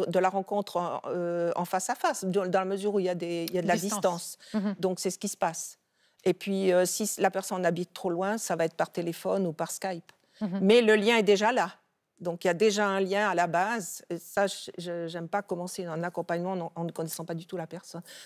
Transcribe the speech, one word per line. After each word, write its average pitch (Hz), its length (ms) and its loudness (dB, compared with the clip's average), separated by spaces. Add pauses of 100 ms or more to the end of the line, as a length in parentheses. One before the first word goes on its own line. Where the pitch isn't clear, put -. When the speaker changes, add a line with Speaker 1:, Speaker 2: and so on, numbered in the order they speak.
Speaker 1:
de 180 140 0
la 185 100 4
rencontre 196 480 -4
en, 175 300 -2
euh, 170 480 -2
en 175 100 -2
face 185 240 -2
à 254 60 -4
face, 302 300 -2
dans, 190 220 0
dans 185 120 2
la 190 60 0
mesure 196 300 -2
où 202 40 2
il 185 60 2
y 185 40 2
a 180 60 0
des, 170 320 -4
il 175 80 -4
y - 20 0
a 180 40 2
de 165 60 -2
la 175 100 4
Speaker 2:
Distance. 185 600 -2 (140)
Speaker 1:
distance. 214 100 0
Speaker 2:
Mhm. 196 180 -2
Speaker 1:
Donc, 185 200 0
c'est 190 100 -2
ce 180 80 -4
qui 202 120 -6
se - 80 -8
passe. - 420 -4 (460)
Et 180 80 6
puis, 190 400 0
euh, 180 120 6
si 202 240 -2 (100)
la 190 120 4
personne 190 340 -2
habite 170 280 0
trop - 160 -4
loin, 190 280 -2
ça 175 200 -4
va 165 80 2
être 160 100 -4
par - 160 -2
téléphone 185 560 -2
ou 160 60 -4
par 160 180 -4
Skype. 185 400 -8 (300)
Speaker 2:
Mhm. 196 200 -2
Speaker 1:
Mais 214 200 8
le 214 140 8
lien 233 200 4
est 226 80 6
déjà 208 300 4
là. 202 220 0 (440)
Donc, 175 240 -6
il 185 40 0
y - 20 6
a 175 60 4
déjà 208 320 4
un 196 120 2
lien 196 300 2
à 180 60 0
la 175 120 4
base. 185 640 -2
Et 170 80 -4
ça, 196 300 0
je, - 320 -10
je, 170 280 -6
j'aime 165 220 -8
pas 202 140 0
commencer 180 420 -6
un 165 180 -4
accompagnement 175 500 -2
en, 170 220 -4
en 165 80 -4
ne 165 80 -4
connaissant 165 320 -8
pas 170 120 -8
du 165 100 -10
tout 185 120 -10
la 160 100 -8
personne. 170 340 -14 (240)